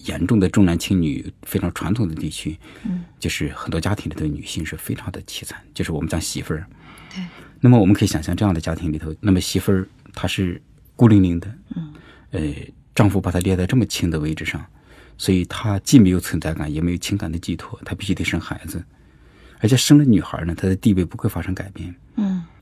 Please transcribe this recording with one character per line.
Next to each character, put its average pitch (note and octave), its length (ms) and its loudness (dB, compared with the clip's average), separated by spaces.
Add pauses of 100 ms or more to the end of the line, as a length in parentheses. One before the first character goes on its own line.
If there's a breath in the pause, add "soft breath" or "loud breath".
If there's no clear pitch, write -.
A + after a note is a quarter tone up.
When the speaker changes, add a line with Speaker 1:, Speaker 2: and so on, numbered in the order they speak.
Speaker 1:
严 - 220 -2
重 A2+ 120 4
的 F2+ 100 4
重 G2+ 160 4
男 F2 120 2
轻 F#2 240 0
女、 D2+ 320 -4 (100)
非 - 140 -4
常 F2 160 -2
传 - 200 -4
统 A#2 140 0
的 D#2+ 60 -6
地 D#2 160 -6
区， - 280 -8 (260 loud breath)
Speaker 2:
嗯。 F3+ 220 -6 (140 loud breath)
Speaker 1:
就 - 100 -4
是 - 240 -4
很 - 160 -10
多 E2 100 -4
家 G2+ 160 -2
庭 - 140 -8
里 D2+ 60 -8
的 D#2 120 -4
女 D2 180 -6
性 D#2+ 200 -8
是 D#2 120 -10
非 - 160 -8
常 - 180 -8
的 - 120 -14
凄 - 200 -14
惨， - 140 -14 (160)
就 - 100 -6
是 D#2+ 80 -4
我 D2+ 80 -4
们 D#2 100 -4
讲 D#2 100 -2
媳 C3 220 -6
妇 - 120 -6
儿。 - 120 -8 (440 loud breath)
Speaker 2:
对。 F#3+ 140 -12 (380 loud breath)
Speaker 1:
那 B2+ 80 8
么 B2 100 10
我 G2+ 60 6
们 G2+ 100 6
可 - 80 0
以 G2+ 40 4
想 E2 140 -4
象 F2 140 -4
这 F#2+ 80 -2
样 G2 100 2
的 D#2+ 60 -2
家 D#2+ 160 -4
庭 E2 160 -4
里 D2+ 60 -4
头， D#2 240 -10
那 G#2 100 2
么 F#2 80 6
媳 - 180 -2
妇 - 140 2
儿 F#2+ 160 0 (260)
她 - 140 -6
是 F2+ 340 -4 (340)
孤 B2 120 8
零 G#2 140 8
零 F2 180 2
的。 E2+ 80 -8 (280)
Speaker 2:
嗯。 D#3+ 180 -10 (380 loud breath)
Speaker 1:
呃， D#2+ 100 -4 (520)
丈 G#2 160 6
夫 F#2 120 2
把 F#2 100 -2
她 F2+ 80 0
列 F#2 160 2
在 F2+ 100 0
这 B2+ 100 -2
么 A#2+ 100 4
轻 - 240 -2
的 D#2+ 100 -2
位 D#2 140 -2
置 - 120 -8
上， - 200 -8 (520 soft breath)
所 - 160 0
以 F2+ 120 2
她 G2+ 340 -4
既 - 200 6
没 F#2+ 100 8
有 F2+ 100 2
存 - 200 -4
在 D#2+ 140 -4
感， D2+ 200 -6
也 D#2 80 -4
没 E2+ 100 0
有 F2+ 60 -2
情 G2+ 200 -4
感 F#2 140 -6
的 E2 60 -4
寄 F2 180 -6
托， - 300 -12
她 - 100 -8
必 G2 100 -10
须 F#2+ 80 -2
得 E2 100 -2
生 F2 160 -2
孩 - 280 -8
子。 E2 160 -8 (760 soft breath)
而 A2 100 2
且 C3 60 6
生 D3 220 6
了 D3+ 60 6
女 A2+ 160 6
孩 - 260 -6
呢， E2+ 100 -2
她 F#2+ 120 -2
的 F#2+ 80 2
地 G2+ 180 2
位 F#2 120 2
不 - 120 -10
会 A2+ 120 -2
发 E2+ 120 -4
生 F#2 120 -6
改 F#2+ 160 -8
变。 F2+ 240 -14 (220)
Speaker 2:
嗯。 F#3+ 280 -2 (180)